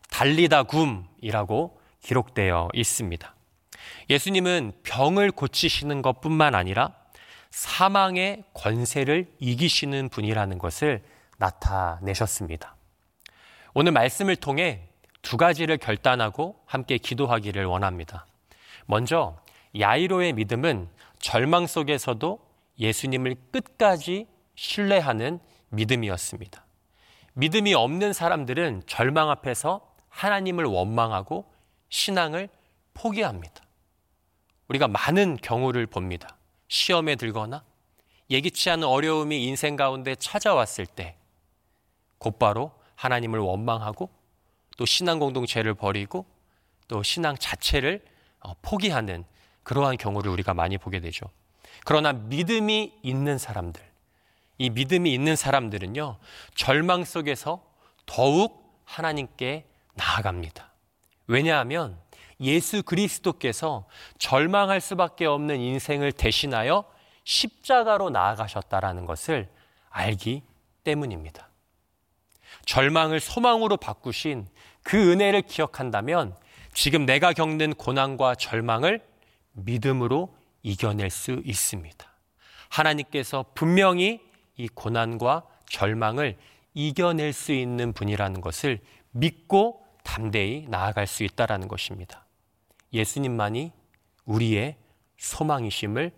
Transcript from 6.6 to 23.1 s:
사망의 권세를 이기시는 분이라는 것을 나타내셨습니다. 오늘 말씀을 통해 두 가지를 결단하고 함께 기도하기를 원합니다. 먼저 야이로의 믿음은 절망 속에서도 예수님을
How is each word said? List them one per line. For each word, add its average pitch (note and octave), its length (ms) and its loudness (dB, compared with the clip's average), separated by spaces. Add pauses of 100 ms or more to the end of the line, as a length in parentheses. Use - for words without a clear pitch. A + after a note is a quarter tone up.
사망의 F#3+ 920 2 (100)
권세를 C3+ 840 0
이기시는 C#3 720 0
분이라는 G#2 480 -2
것을 G2 480 -2 (320)
나타내셨습니다. F#2 1400 -2 (1000)
오늘 D#3 200 6
말씀을 C#3+ 420 4
통해 C#3+ 540 -2 (320)
두 - 160 -4
가지를 D#3+ 400 4
결단하고 B2 880 0
함께 C3 320 -2
기도하기를 A2+ 640 -2
원합니다. F#2 600 -2 (600)
먼저 A2+ 540 0 (400)
야이로의 E3+ 540 4
믿음은 A2 560 0 (300)
절망 E3+ 480 2
속에서도 C#3+ 720 -2 (400)
예수님을 B2+ 560 0 (160)